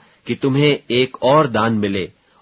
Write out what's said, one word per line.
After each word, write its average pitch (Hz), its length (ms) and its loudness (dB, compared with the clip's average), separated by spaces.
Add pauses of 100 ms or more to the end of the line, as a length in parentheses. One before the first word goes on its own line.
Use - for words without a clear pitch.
(280)
कि 123 80 -4
तुम्हें 139 440 0 (120)
एक 127 320 -2
और 143 240 4
दान 113 260 0
मिले, 98 380 -4 (300)